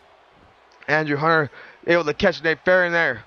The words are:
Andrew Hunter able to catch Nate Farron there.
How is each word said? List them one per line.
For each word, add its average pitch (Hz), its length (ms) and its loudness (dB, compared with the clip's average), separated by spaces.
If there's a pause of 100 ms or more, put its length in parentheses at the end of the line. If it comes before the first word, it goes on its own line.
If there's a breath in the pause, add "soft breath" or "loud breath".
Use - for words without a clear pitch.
(880)
Andrew 147 300 -2
Hunter 156 340 0 (340 loud breath)
able 170 200 2
to 147 80 -2
catch 165 280 -2
Nate 156 220 -2
Farron 180 300 2
there. 143 340 -2